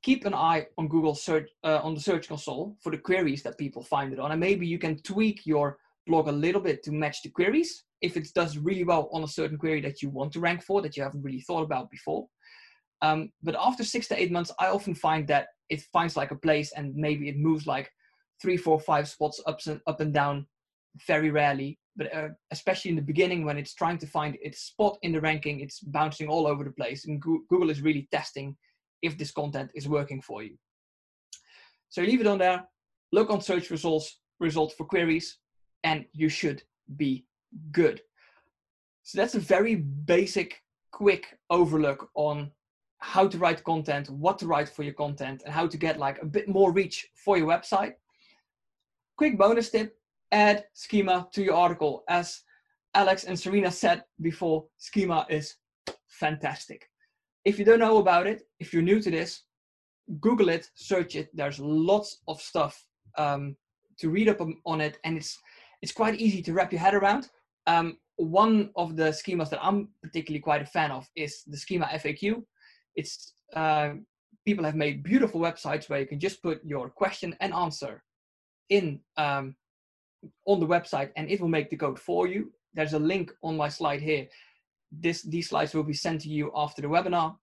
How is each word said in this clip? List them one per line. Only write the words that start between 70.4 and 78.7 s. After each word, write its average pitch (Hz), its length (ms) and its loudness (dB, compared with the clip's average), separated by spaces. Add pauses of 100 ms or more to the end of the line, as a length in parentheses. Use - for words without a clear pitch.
quite 147 200 0
a 143 60 -10
fan 156 240 -2
of 135 260 -10
is 151 300 -8
the 147 100 -14
Schema 165 340 -4
F 156 140 -8
A 151 80 -2
Q. 214 340 -4 (480)
It's, - 400 -12 (200)
uh, 156 380 0 (520)
people 202 200 0
have 151 100 -2
made 147 280 -2
beautiful 208 380 2
websites 156 480 -4
where 143 120 -2
you 135 60 -4
can 147 140 -8
just 196 220 -4
put 156 220 -4
your 135 260 -8
question 190 500 -4
and 165 140 -4
answer 156 480 -4 (640)
in, 170 320 2 (160)